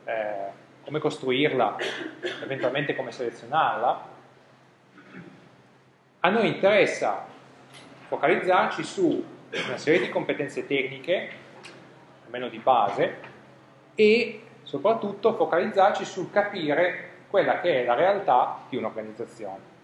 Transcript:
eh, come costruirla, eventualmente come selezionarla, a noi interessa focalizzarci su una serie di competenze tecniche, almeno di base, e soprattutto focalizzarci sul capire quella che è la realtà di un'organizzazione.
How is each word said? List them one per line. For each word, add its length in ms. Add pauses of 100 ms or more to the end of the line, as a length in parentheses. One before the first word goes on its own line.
eh, 480 (320)
come 160
costruirla, 760 (640)
eventualmente 520
come 160
selezionarla, 960 (2000)
a 100
noi 180
interessa 800 (840)
focalizzarci 760
su 420 (400)
una 120
serie 240
di 80
competenze 580
tecniche, 600 (960)
almeno 240
di 100
base, 600 (760)
e 480 (200)
soprattutto 720
focalizzarci 680
sul 260
capire 840 (180)
quella 320
che 200
è 40
la 100
realtà 720
di 100
un'organizzazione. 960 (120)